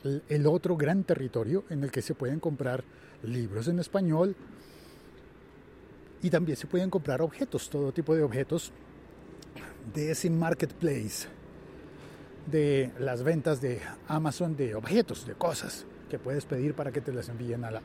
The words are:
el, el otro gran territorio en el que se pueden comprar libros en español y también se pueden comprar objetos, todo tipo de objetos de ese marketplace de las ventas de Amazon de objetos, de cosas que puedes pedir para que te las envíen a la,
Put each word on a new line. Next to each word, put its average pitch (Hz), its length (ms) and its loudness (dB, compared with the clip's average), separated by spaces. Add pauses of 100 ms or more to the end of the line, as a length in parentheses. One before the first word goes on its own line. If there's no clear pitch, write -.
el, 139 240 -2
el 147 180 4
otro 175 300 4
gran 160 280 4
territorio 151 680 0
en 147 120 0
el 139 80 0
que 123 120 0
se - 120 -4
pueden 131 260 -2
comprar 131 440 -2 (380)
libros 113 460 -2
en 175 100 2
español 180 580 4 (1900)
y 180 80 2
también 160 260 4
se - 100 -8
pueden 185 240 2
comprar 147 320 0
objetos, 160 460 -2
todo 143 240 0
tipo 156 220 2
de 160 80 6
objetos 139 500 0 (1200)
de 151 160 0
ese 165 200 2
marketplace 160 1000 0 (1160)
de 143 520 4
las 127 240 0
ventas 151 380 2
de 123 200 0 (280)
Amazon 156 480 0
de 127 180 0
objetos, 160 520 2
de - 80 -8
cosas - 520 -2 (240)
que 135 80 -2
puedes 139 260 -2
pedir 139 300 0
para 139 180 -4
que 139 80 -2
te 131 120 -4
las 120 160 -6
envíen 117 360 -4
a 113 60 -6
la, 110 140 -6